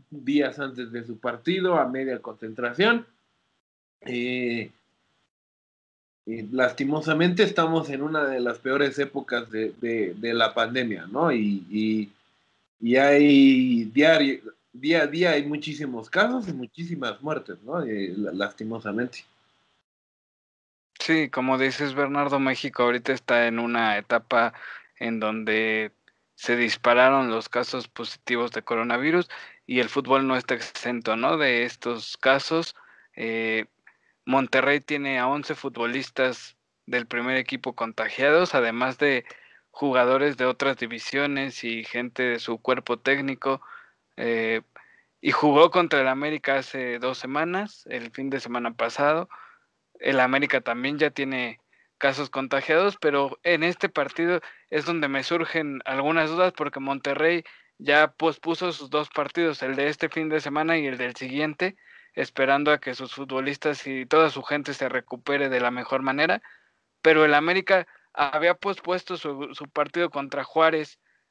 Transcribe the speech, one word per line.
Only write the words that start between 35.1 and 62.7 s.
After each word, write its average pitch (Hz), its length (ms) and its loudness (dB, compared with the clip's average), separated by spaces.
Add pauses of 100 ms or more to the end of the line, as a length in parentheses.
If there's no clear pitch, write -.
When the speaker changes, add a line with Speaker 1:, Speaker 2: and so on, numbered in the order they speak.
Speaker 2:
a 123 80 0
once 143 280 -2
futbolistas 127 1040 -4 (300)
del 120 200 -2
primer 123 300 -2
equipo 127 380 -6
contagiados, 131 800 2
además 123 420 0
de 139 280 2 (460)
jugadores 131 640 2
de 127 80 0
otras 127 320 0
divisiones 135 880 -4
y 113 200 -6
gente 123 380 -6
de 120 160 0
su 113 200 -6
cuerpo 120 400 -2
técnico, 135 600 -2 (560)
eh, 113 460 -2 (580)
y 139 120 0
jugó 151 380 8
contra 165 300 2
el 131 80 2
América 139 500 -2
hace 127 420 -6
dos 127 180 -2
semanas, 170 720 -6
el 120 220 -10
fin 135 180 -8
de 131 100 -4
semana 120 320 -6
pasado. 143 560 0 (720)
El 135 220 0
América 135 400 2
también 127 380 -4
ya 147 120 2
tiene 131 480 -6 (400)
casos 139 320 -2
contagiados, 156 720 0
pero 139 420 0
en 170 200 2
este 175 260 0
partido 165 520 0 (280)
es 151 160 -2
donde 160 240 -2
me 139 160 -2
surgen 160 600 -2
algunas 151 460 0
dudas 180 220 2
porque 143 260 -6
Monterrey 139 640 0 (360)
ya 151 380 4
pospuso 165 560 -2
sus 143 180 -12
dos 151 180 -2
partidos, 151 540 -2
el 135 140 -4
de 143 120 0
este 151 200 -4
fin 160 200 -4
de 156 120 0
semana 156 380 0
y 147 80 -2
el 131 120 -4
del 123 180 -6
siguiente, 147 600 -4 (380)
esperando 139 580 2